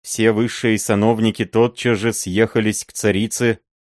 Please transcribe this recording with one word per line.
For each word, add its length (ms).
Все 300
высшие 480
сановники 640
тотчас 520
же 160
съехались 720
к 80
царице, 640